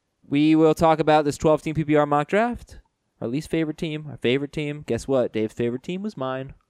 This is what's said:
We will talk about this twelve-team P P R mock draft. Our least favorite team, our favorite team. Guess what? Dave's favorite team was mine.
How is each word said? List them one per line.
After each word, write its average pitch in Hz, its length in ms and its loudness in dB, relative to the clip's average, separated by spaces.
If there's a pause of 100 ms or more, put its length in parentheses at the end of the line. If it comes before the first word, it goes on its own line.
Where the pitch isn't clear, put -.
(280)
We 151 280 4
will 156 200 6
talk 160 240 2
about 151 260 4
this 143 120 -2
twelve-team 156 380 0
P 156 80 -2
P 147 140 0
R 147 80 4
mock 147 240 0
draft. 226 480 -2 (420)
Our 117 80 -8
least 135 240 -6
favorite 156 260 -2
team, 151 320 -8
our 120 80 -14
favorite 139 340 -2
team. 147 360 -8
Guess 117 200 -4
what? 127 260 0
Dave's 110 200 -2
favorite 120 300 -4
team 180 180 -8
was 214 160 -8
mine. 131 380 -8 (140)